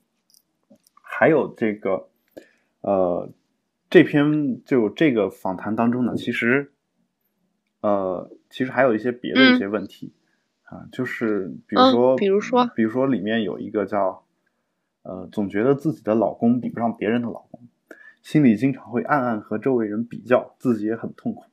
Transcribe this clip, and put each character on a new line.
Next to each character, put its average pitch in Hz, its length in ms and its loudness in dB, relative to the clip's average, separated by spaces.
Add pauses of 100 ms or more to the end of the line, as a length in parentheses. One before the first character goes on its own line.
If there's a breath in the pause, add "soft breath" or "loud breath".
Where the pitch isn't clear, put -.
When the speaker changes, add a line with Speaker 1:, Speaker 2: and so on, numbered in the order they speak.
(1000)
Speaker 1:
还 - 280 0
有 127 280 2
这 110 180 -2
个， 98 340 -6 (720 soft breath)
呃， 92 500 -2 (580)
这 175 140 8
篇， 147 600 0
就 117 260 2
这 151 220 0
个 101 180 2
访 92 260 -8
谈 107 200 -6
当 117 160 0
中 123 120 -2
呢， 107 120 -4
其 120 160 -6
实， 127 400 -2 (1080)
呃， 98 480 -2 (220)
其 - 140 -6
实 127 80 -6
还 127 100 2
有 135 100 4
一 107 60 0
些 120 140 -4
别 - 200 -8
的 262 220 6
一 254 40 2
些 101 100 -4
问 101 180 -4
题， - 300 -18
Speaker 2:
嗯。 - 40 -20 (440)
Speaker 1:
啊， 90 260 -20
就 127 140 -6
是 104 480 -4 (160)
比 107 80 -2
如 254 60 6 (100)
说， 127 220 4
Speaker 2:
嗯， - 20 2
比 196 100 0
如 196 140 2
说？ 247 340 0
Speaker 1:
比 113 80 0
如 110 80 2
说 127 160 0
里 127 140 0
面 107 240 -2
有 - 160 -6
一 104 100 -10
个 104 160 -2
叫， 98 380 -2 (800)
呃， 92 280 -12
总 101 180 -4
觉 101 140 -2
得 135 120 4
自 139 180 -2
己 - 100 -10
的 107 140 0
老 101 160 2
公 120 280 2
比 85 100 -8
不 98 100 -10
上 113 160 -2
别 98 120 -2
人 120 140 0
的 120 60 -6
老 - 220 -12
公， - 100 -20 (600 soft breath)
心 156 200 2
里 117 140 6
经 135 160 0
常 - 180 -12
会 120 120 -2
暗 139 220 0
暗 117 160 -2
和 107 180 -8
周 131 160 -2
围 113 120 0
人 107 180 -4
比 - 180 -14
较， 113 360 0
自 123 180 0
己 104 100 -6
也 110 100 -2
很 - 160 -10
痛 - 220 -8
苦。 - 180 -18